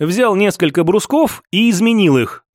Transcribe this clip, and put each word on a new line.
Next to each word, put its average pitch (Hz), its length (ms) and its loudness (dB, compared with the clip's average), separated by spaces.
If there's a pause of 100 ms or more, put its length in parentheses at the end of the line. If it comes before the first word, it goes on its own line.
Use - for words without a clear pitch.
взял 196 340 -2
несколько 175 480 0
брусков 214 600 -2 (100)
и 220 180 2
изменил 202 480 2
их. - 260 -6 (100)